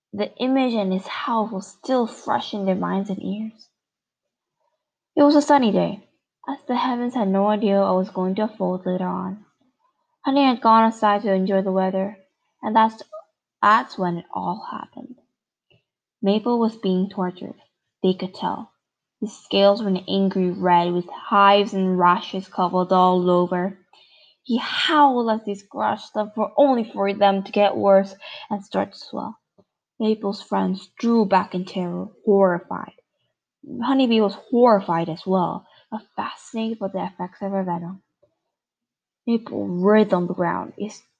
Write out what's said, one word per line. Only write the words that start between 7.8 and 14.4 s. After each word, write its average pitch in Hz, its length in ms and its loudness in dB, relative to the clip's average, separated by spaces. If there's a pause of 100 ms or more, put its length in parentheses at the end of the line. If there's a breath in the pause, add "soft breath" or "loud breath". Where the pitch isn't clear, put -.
what 190 160 2
was 185 140 -2
going 185 240 -4
to 214 80 -2
unfold 185 420 -4
later 185 220 -4
on. 185 380 -8 (840)
Honey 277 180 2
had 254 160 2
gone 226 240 6
outside 214 380 2
to 214 100 0
enjoy 190 300 2
the 196 100 -2
weather, 190 460 -2 (440)
and 214 140 -4
that's, 220 260 2 (600)
that's 208 360 2
when 175 200 -2
it - 160 -12
all 185 360 -6